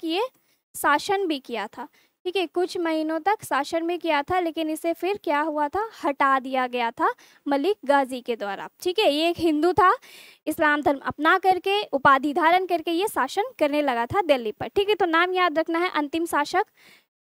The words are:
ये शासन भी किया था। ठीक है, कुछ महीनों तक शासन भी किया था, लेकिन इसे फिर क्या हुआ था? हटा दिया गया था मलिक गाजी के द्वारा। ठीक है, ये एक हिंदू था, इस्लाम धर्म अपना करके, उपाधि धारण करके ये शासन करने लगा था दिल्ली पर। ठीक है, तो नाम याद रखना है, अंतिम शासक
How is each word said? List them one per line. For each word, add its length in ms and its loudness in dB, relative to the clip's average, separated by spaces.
ये 240 -2
शासन 500 0
भी 120 -2
किया 280 -8
था। 200 -16
ठीक 120 -4
है, 100 0
कुछ 320 -4
महीनों 420 -2
तक 240 -2
शासन 440 -2
भी 100 -2
किया 240 0
था, 180 -2
लेकिन 300 -2
इसे 240 -2
फिर 300 -4
क्या 160 0
हुआ 280 -2
था? 220 -4
हटा 360 2
दिया 280 -2
गया 240 -4
था 220 0
मलिक 380 0
गाजी 360 2
के 140 -4
द्वारा। 340 -8
ठीक 180 -2
है, 140 4
ये 160 2
एक 80 0
हिंदू 360 2
था, 200 6
इस्लाम 340 2
धर्म 240 0
अपना 320 2
करके, 460 0
उपाधि 500 2
धारण 320 2
करके 260 -2
ये 160 0
शासन 360 -2
करने 220 2
लगा 240 0
था 160 0
दिल्ली 300 2
पर। 160 -8
ठीक 220 0
है, 60 2
तो 100 0
नाम 280 2
याद 260 2
रखना 200 0
है, 100 0
अंतिम 360 -4
शासक 400 0